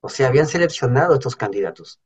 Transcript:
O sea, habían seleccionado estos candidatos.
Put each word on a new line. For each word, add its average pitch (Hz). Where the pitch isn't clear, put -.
O -
sea, 135
habían 147
seleccionado 160
estos -
candidatos. 98